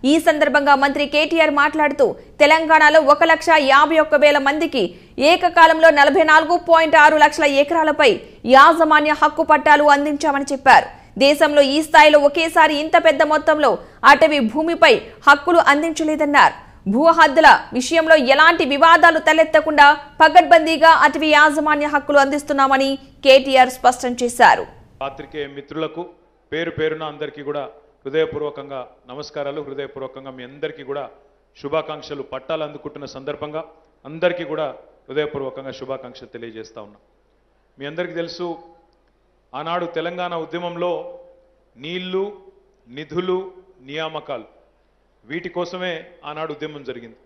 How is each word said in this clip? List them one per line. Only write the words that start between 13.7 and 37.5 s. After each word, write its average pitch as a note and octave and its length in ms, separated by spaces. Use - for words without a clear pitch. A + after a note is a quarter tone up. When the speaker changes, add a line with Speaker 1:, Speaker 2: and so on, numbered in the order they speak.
Speaker 1:
అటవీ D4+ 340
భూమిపై D4+ 600
హక్కులు E4+ 280
అందించలేదన్నారు. D4+ 1080
భూ B3+ 160
హద్దుల D#4 540
విషయంలో D#4+ 420
ఎలాంటి D#4 500
వివాదాలు D#4+ 540
తలెత్తకుండా D#4 760
పకడ్బందీగా D#4+ 680
అటవీ D4 380
యాజమాన్య D4+ 580
హక్కులు D4 320
అందిస్తున్నామని C4+ 800
కేటీఆర్ C4 460
స్పష్టం B3+ 540
చేశారు. D#3 420
Speaker 2:
పాత్రికేయ C#3 460
మిత్రులకు D3+ 580
పేరు E3 200
పేరున D#3 320
అందరికీ D3 400
కూడా D3 180
హృదయపూర్వకంగా C#3+ 840
నమస్కారాలు, D3 520
హృదయపూర్వకంగా C3+ 680
మీ B2+ 120
అందరికీ D3 400
కూడా C3+ 260
శుభాకాంక్షలు. D3 600
పట్టాలు D#3 400
అందుకుంటున్న D3 420
సందర్భంగా D3 580
అందరికీ E3+ 380
కూడా D#3 300
హృదయపూర్వకంగా C3+ 600
శుభాకాంక్షలు B2+ 560
తెలియజేస్తా A2+ 540
ఉన్నా. G#2 140